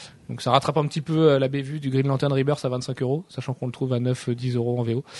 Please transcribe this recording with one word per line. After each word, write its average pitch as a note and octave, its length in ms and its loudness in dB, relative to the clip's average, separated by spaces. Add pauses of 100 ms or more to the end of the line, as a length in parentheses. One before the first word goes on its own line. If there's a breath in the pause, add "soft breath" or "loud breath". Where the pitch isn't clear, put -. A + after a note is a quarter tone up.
(300 loud breath)
Donc A#2+ 120 -8
ça B2 100 0
rattrape C#3 260 4
un D3+ 80 2
petit D3+ 160 -4
peu, D#3 300 4
euh, C#3 80 4
la C3+ 80 0
bévue C#3 320 -4
du C#3 100 -4
Green C3+ 180 2
Lantern C#3 240 2
Rebirth C3+ 320 0
à C3+ 60 0
vingt-cinq B2+ 320 -4
euros, C#3 280 -2
sachant B2+ 260 -6
qu'on - 100 -8
le B2+ 60 -4
trouve B2+ 220 -2
à A#2+ 60 2
neuf, B2 300 -2
dix B2 260 -2
euros A#2+ 240 0
en A#2+ 40 0
V A#2 100 0
O. C3 100 -2 (160 loud breath)